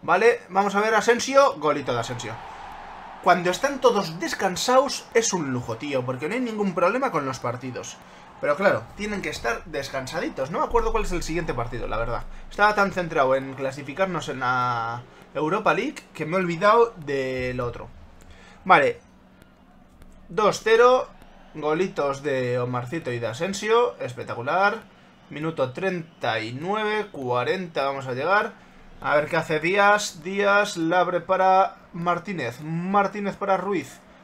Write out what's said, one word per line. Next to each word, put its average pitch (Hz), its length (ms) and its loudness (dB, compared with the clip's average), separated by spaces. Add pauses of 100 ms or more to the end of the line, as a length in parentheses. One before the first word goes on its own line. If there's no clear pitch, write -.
Vale, 220 460 2
vamos 196 260 0
a 202 60 4
ver 220 120 2
Asensio, 247 640 4
golito 143 360 0
de 120 60 -2
Asensio. 113 340 -8 (880)
Cuando 180 260 4
están 269 320 -2
todos 190 380 2
descansados 247 960 0
es 226 180 2
un 151 180 -2
lujo, 120 260 -4
tío, 135 280 -2
porque 127 220 -6
no 208 80 -4
hay 262 60 -2
ningún 208 340 -2
problema 220 360 2
con 151 140 -2
los 127 140 -6
partidos. 120 580 -8 (420)
Pero 147 160 0
claro, 151 280 2 (120)
tienen 208 280 -6
que 156 60 -6
estar 226 360 -6
descansaditos. 143 840 -6
No 220 80 -4
me 311 60 0
acuerdo 233 260 0
cuál 214 140 0
es 185 60 -4
el 170 120 -4
siguiente 160 320 -4
partido, 120 320 -6
la 107 100 -4
verdad. 117 260 -4 (260)
Estaba 208 260 4
tan 196 160 2
centrado 160 440 2
en 135 200 -4
clasificarnos 143 760 -4
en 131 120 -6
la 120 600 0 (320)
Europa 165 400 0
League 226 300 -4 (100)
que 151 140 -8
me 175 100 -2
he - 20 2
olvidado 208 580 4
del 131 640 -4
otro. 120 260 -8 (760)
Vale. 156 360 6 (1300)
Dos 185 340 2
cero. 240 440 6 (460)
Golitos 151 680 0
de 127 360 0
Omarcito 123 520 -4
y 120 80 -4
de 117 80 -4
Asensio, 202 720 0
espectacular. 147 840 -2 (460)
Minuto 147 440 -4
treinta 165 680 -4
y 113 140 -6
nueve, 208 580 -4
cuarenta 143 720 -2
vamos 135 240 -4
a 127 60 -6
llegar. 196 400 0 (480)
A 139 140 2
ver 151 120 2
qué 165 80 -2
hace 160 240 0
Díaz, 202 640 2
Díaz 202 540 2
la 170 240 2
abre 175 180 0
para 190 560 4 (160)
Martínez, 170 720 -4
Martínez 190 720 -2
para 196 220 2
Ruiz. 185 420 -4 (240)